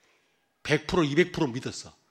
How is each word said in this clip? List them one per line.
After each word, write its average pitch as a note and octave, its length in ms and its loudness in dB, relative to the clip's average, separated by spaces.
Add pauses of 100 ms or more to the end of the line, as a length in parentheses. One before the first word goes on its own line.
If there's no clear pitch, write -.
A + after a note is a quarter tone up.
(600)
백 - 260 0
프로, F3+ 160 2
이백 D3+ 280 2
프로 E3 160 0
믿었어. A#2+ 460 -8 (180)